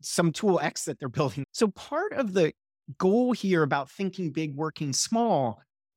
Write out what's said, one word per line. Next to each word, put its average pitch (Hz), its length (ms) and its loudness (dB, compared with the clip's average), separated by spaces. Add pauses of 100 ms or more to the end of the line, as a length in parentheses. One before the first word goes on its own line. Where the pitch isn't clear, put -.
some 170 300 0
tool 185 300 2
X - 240 -4
that 143 140 -6
they're 135 100 -6
building. 139 420 -2
So 220 180 2
part 339 440 -4
of 226 200 -2
the 165 200 2 (460)
goal 233 320 4
here 185 320 2
about 139 260 0
thinking 185 420 -4
big, 156 220 -4
working 151 400 -4
small 175 680 0 (340)